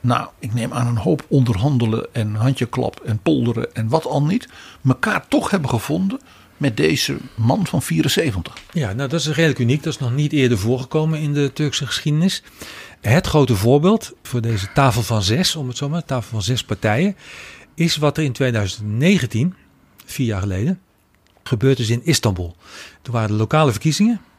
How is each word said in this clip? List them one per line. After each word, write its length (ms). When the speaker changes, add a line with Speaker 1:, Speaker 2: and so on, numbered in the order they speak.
Speaker 1:
nou, 280
ik 160
neem 180
aan 140
een 100
hoop 320
onderhandelen 840
en 200
handjeklap 720
en 180
polderen 520
en 140
wat 160
al 180
niet, 260
elkaar 440
toch 220
hebben 200
gevonden 500
met 200
deze 400
man 320
van 160
vierenzeventig? 720
Speaker 2:
Ja, 200
nou, 160
dat 120
is 80
redelijk 300
uniek. 240
Dat 100
is 60
nog 160
niet 180
eerder 260
voorgekomen 640
in 120
de 200
Turkse 340
geschiedenis. 560
Het 260
grote 300
voorbeeld 560
voor 180
deze 320
tafel 300
van 200
zes, 340
om 120
het 80
zo 120
maar, 160
tafel 260
van 120
zes 220
partijen, 520
is 220
wat 220
er 60
in 80
tweeduizend 560
negentien, 680
vier 220
jaar 140
geleden, 400
gebeurd 360
is 120
in 140
Istanbul. 520
Toen 120
waren 160
de 60
lokale 340
verkiezingen 500